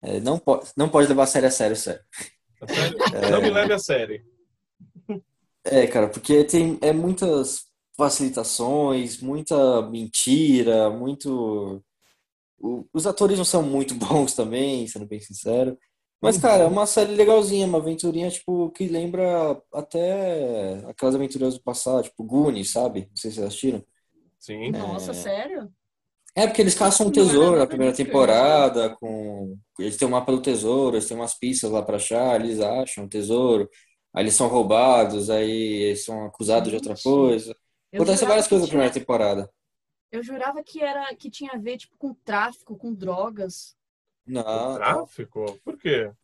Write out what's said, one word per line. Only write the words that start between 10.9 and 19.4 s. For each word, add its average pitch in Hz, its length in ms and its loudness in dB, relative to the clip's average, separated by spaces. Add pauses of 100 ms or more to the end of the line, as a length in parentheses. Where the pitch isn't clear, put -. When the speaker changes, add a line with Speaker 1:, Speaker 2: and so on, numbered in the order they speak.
Speaker 1:
muito. 117 920 -6 (760)
O, 120 340 -8
os 160 140 -2
atores 196 320 2
não 180 60 -2
são 170 180 2
muito 135 340 -2
<laughs> - 0 -
bons 135 380 0
também, 123 520 -4
sendo 104 200 -12
bem 104 140 -12
sincero. 123 560 -4 (460)
Mas, 214 140 2
Speaker 2:
Uhum. 175 60 -2
Speaker 1:
cara, 208 220 6
é - 20 4
uma 196 200 2
série 208 280 2
legalzinha, 202 520 4
uma 175 120 0
aventurinha, 165 520 -4
tipo, 175 400 -4
que 190 180 -6
lembra 170 720 -2 (120)